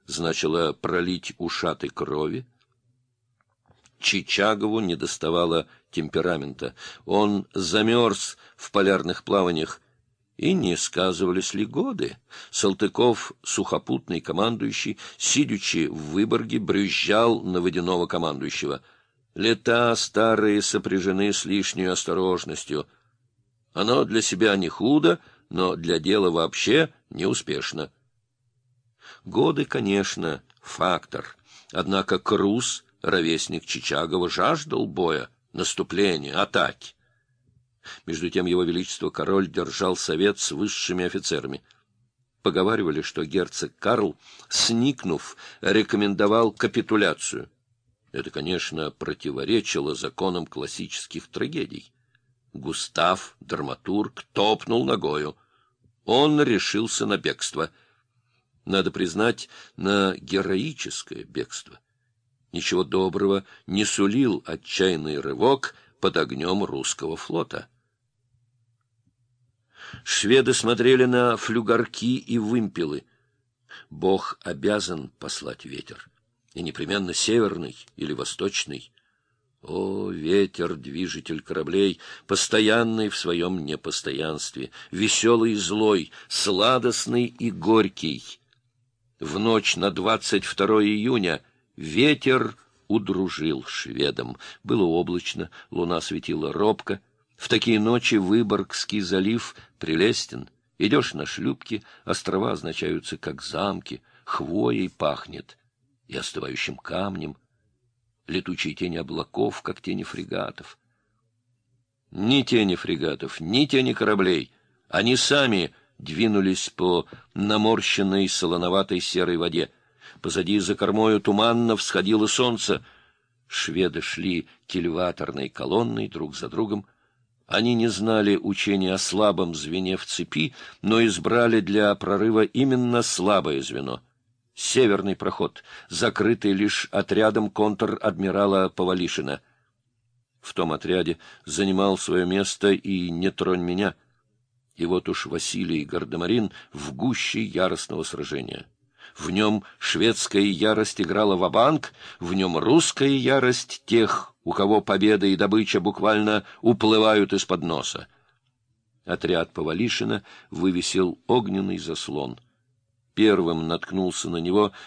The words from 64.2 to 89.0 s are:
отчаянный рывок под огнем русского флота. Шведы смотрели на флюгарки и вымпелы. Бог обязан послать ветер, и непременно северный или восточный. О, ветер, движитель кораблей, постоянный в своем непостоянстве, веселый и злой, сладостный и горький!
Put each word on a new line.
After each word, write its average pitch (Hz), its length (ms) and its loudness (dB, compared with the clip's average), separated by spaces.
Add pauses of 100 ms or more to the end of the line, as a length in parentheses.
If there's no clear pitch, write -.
отчаянный 80 720 -2
рывок 78 560 0 (240)
под 95 160 0
огнем 82 480 0
русского 78 540 -6
флота. - 500 -6 (2250)
Шведы 127 500 4
смотрели 120 520 4
на 123 320 4
флюгарки 117 800 0
и 117 220 -2
вымпелы. 101 640 -2 (880)
Бог 92 500 -2
обязан 87 800 -4
послать - 460 -12
ветер, - 440 -16 (440)
и 85 100 -10
непременно 87 500 -4
северный 90 640 0 (200)
или 76 180 -6
восточный. - 800 -6 (720)
О, 98 480 -6
ветер, 90 640 0
движитель 78 640 -8
кораблей, 85 580 0 (260)
постоянный 110 840 2
в - 80 -6
своем 87 480 -2
непостоянстве, 76 1040 -6 (180)
веселый 113 640 4
и 107 60 0
злой, 104 540 2 (160)
сладостный 120 1000 0
и 117 260 -4
горький! 92 880 2 (800)